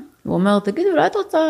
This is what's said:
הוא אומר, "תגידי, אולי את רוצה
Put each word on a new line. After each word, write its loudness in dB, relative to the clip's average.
הוא -4
אומר, 2
"תגידי, -2
אולי 2
את -4
רוצה -2